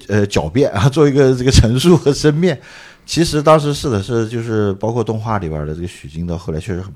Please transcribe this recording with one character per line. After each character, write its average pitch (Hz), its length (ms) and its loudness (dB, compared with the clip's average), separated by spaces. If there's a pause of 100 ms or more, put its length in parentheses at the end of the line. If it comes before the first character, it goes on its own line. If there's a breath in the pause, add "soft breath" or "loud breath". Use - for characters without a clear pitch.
呃， 101 180 0
狡 80 240 -2
辩 127 220 2
啊， 95 140 2
做 143 220 4
一 139 40 -2
个 135 220 4
这 127 80 -6
个 127 80 0
陈 123 300 4
述 175 160 6
和 196 160 2
申 151 300 0
辩。 170 180 0 (460 loud breath)
其 165 180 0
实 151 180 -2
当 156 160 6
时 147 140 -2
是 143 160 -6
的， 104 140 0
是， 113 260 -2
就 117 140 -8
是 110 320 -2
包 107 180 -4
括 117 100 -2
动 110 160 -4
画 110 200 -4
里 90 100 -6
边 76 180 -6
的 78 80 -6
这 82 60 -12
个 87 60 -8
许 - 220 -14
晶 80 180 -8
到 85 100 -4
后 85 160 -8
来 78 80 -6
确 92 140 -8
实 87 80 -6
很 95 140 -14